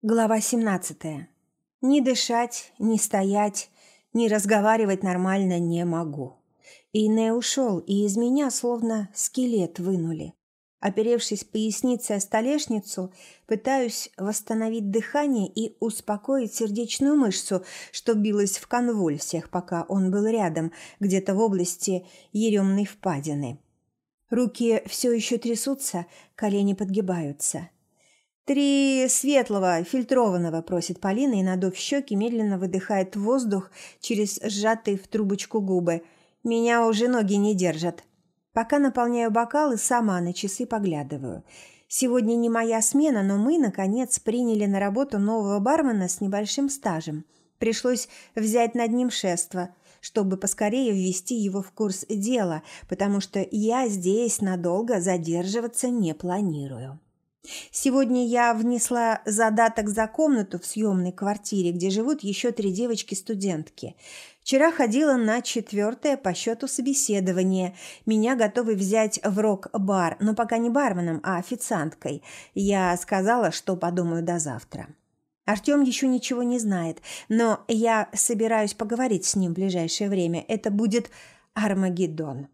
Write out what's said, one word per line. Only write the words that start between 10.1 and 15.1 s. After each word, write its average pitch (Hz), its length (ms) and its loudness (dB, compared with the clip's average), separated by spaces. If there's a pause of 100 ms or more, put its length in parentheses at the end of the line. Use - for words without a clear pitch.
Оперевшись 220 640 -2
поясницей 220 720 -2
о 196 60 -2
столешницу, 220 920 -2 (360)
пытаюсь 240 680 -2
восстановить 220 760 -4
дыхание 233 560 0